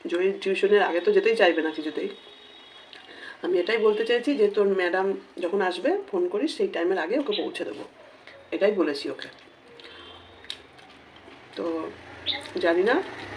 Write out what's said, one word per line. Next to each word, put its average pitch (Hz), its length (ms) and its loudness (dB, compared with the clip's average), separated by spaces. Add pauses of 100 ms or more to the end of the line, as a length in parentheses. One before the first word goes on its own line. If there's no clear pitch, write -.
জয়ী 185 260 0
টিউশনের 196 500 4
আগে 175 180 0
তো 208 120 2
যেতেই 208 240 4
চাইবে 170 260 4
না 156 80 0
কিছুতেই। 156 380 -6 (1300)
আমি 175 160 0
এটাই 214 200 0
বলতে 214 280 2
চাইছি 240 300 2
যে 214 120 4
তোর 202 200 2
ম্যাডাম 190 480 0 (220)
যখন 190 240 0
আসবে 208 480 0
ফোন 180 180 0
করিস, 220 280 -2
সেই 196 120 0
টাইমের 180 300 0
আগে 175 200 -2
ওকে 277 180 -2
পৌঁছে - 280 -4
দেবো", - 200 -10 (680)
এটাই 196 220 2
বলেছি 151 380 0
ওকে। - 180 -10 (2250)
তো - 340 -4 (680)
জানি 175 240 4
না, 254 200 4 (340)